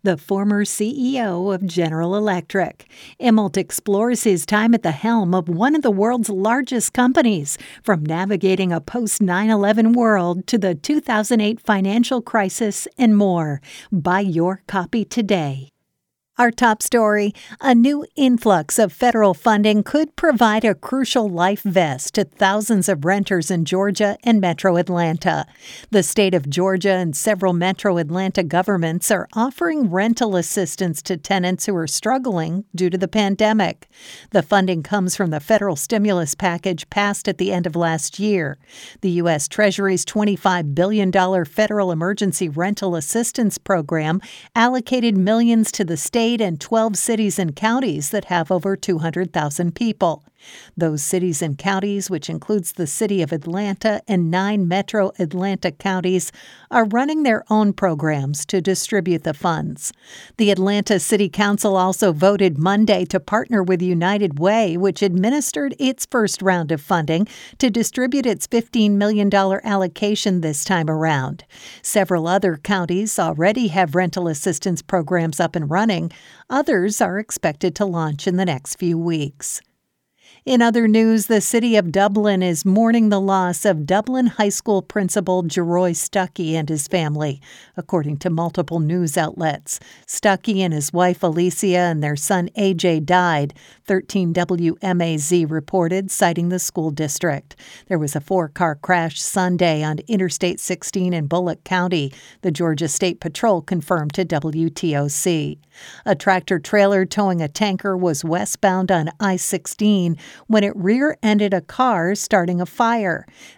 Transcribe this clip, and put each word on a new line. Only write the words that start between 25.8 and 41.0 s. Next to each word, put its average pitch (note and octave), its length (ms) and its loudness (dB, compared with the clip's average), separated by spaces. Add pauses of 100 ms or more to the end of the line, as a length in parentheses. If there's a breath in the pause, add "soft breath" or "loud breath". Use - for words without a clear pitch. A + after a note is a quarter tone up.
The G3+ 120 4
state F#3+ 300 2
of C#3+ 160 0
Georgia F#3+ 420 0
and F3+ 240 0
several F#3+ 380 0
Metro F3+ 440 0
Atlanta F3+ 460 -2
governments E3+ 680 0
are F#3 200 -2
offering C#4 580 -2
rental G#3 460 0
assistance F3 680 -2
to F#3 120 -4
tenants F#3 520 -2
who G3+ 100 0
are E3 100 -2
struggling G3+ 760 -2 (100)
due F3 140 0
to F3+ 80 -2
the F#3 100 -2
pandemic. G#3+ 800 0 (440 loud breath)
The F3 120 2
funding F#3+ 400 0
comes F#3 320 -2
from F3+ 140 -2
the D3+ 100 -4
federal G3+ 380 0
stimulus G3+ 580 0
package F3 540 -4
passed G3+ 400 -2
at F#3 80 -4
the F#3+ 160 0
end F3 120 0
of E3+ 120 -6
last E3 420 -2
year. F#3+ 380 -2 (420 loud breath)
The F#3 120 0
U E3+ 180 2
S D#3+ 180 0
Treasury's G3 560 0
twenty-five F3+ 720 0
billion F#3+ 360 2